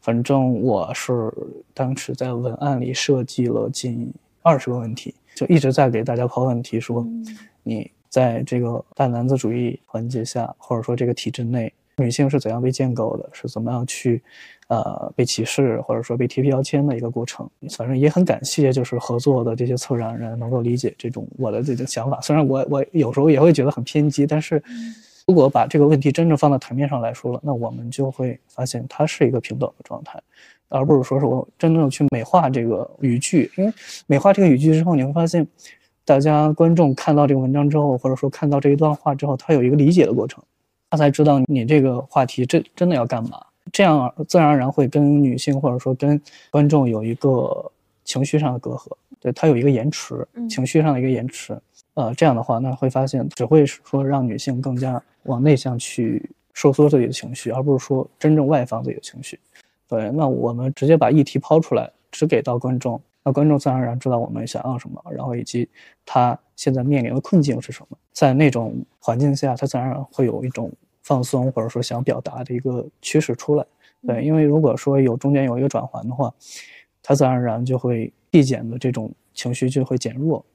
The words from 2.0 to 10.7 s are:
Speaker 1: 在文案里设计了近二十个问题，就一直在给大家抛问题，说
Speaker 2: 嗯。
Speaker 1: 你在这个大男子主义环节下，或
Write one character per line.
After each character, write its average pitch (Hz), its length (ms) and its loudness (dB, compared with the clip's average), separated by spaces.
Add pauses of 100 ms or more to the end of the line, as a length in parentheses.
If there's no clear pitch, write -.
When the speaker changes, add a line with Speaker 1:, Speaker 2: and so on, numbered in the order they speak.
Speaker 1:
在 127 200 -6
文 120 220 -4
案 139 260 -2
里 123 120 -4
设 131 300 0
计 123 240 -2
了 113 220 -2
近 117 440 -6 (300)
二 160 160 4
十 - 100 -6
个 123 80 -4
问 113 160 -6
题， - 220 -14 (220)
就 131 100 -4
一 175 100 6
直 139 160 4
在 131 160 4
给 117 140 0
大 120 140 -4
家 123 100 -2
抛 123 160 -2
问 123 180 0
题， 113 200 -4
说 117 220 -6
Speaker 2:
嗯。 117 220 -8 (380)
Speaker 1:
你 - 260 -8 (200)
在 123 360 0
这 123 140 -4
个 117 240 -4 (140)
大 139 100 0
男 120 220 -2
子 135 80 2
主 113 160 -2
义 120 320 -4
环 113 240 -8
节 120 160 -4
下， 120 320 -6
或 - 180 -6